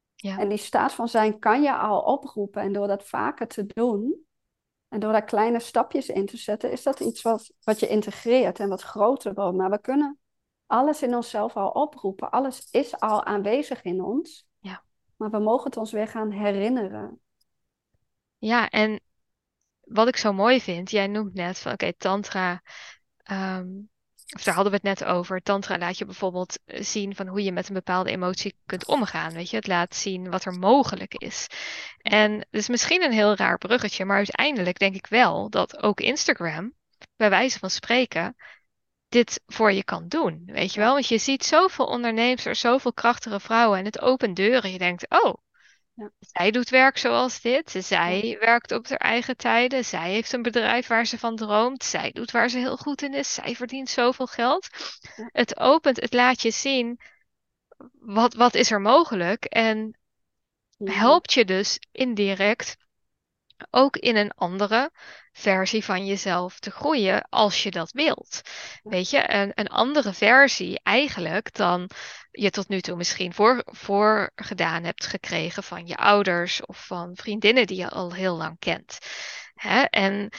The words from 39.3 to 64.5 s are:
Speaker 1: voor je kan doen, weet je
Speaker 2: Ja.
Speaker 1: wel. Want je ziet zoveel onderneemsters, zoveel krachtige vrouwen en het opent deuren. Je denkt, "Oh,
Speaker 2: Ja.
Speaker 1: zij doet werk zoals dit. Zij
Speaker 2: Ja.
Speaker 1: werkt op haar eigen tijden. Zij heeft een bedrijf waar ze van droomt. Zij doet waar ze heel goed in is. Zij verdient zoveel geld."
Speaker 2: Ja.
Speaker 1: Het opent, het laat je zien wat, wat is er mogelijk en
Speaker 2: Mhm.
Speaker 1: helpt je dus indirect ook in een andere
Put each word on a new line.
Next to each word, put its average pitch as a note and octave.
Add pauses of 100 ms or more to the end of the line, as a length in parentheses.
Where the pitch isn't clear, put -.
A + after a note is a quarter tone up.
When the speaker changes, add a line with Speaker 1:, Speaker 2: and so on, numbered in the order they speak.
Speaker 1:
voor G#3+
je F#3+
kan E3+
doen, F3+
weet E3+
je -
Speaker 2:
Ja. G#3
Speaker 1:
wel. C4
Want C#4
je A3+
ziet C4+
zoveel E4
onderneemsters, A#3+
zoveel B3
krachtige A3
vrouwen A3+
en F#3+
het G#3+
opent A3+
deuren. G3
Je F#3
denkt, F3+
"Oh, F4 (600)
Speaker 2:
Ja. G#3+
Speaker 1:
zij F3+
doet A#3+
werk C4
zoals A#3+
dit. C4
Zij F#3
Speaker 2:
Ja. A3+
Speaker 1:
werkt A#3
op A#3
haar -
eigen A#3+
tijden. B3
Zij E3+
heeft A3
een B3
bedrijf A#3
waar A3+
ze A#3
van A3+
droomt. A3+
Zij -
doet -
waar A#3
ze B3
heel C4
goed -
in C#4
is. C#4
Zij -
verdient B3+
zoveel B3+
geld." B3+ (480)
Speaker 2:
Ja. A3
Speaker 1:
Het -
opent, C#4
het -
laat B3
je A#3
zien A#3+ (920)
wat, A3+
wat A#3+
is A#3+
er G#3+
mogelijk G#3
en A3 (760)
Speaker 2:
Mhm. G3
Speaker 1:
helpt C#4
je A#3+
dus F#3+ (140)
indirect G3+ (960)
ook C4+
in A#3
een G#3
andere G3+ (420)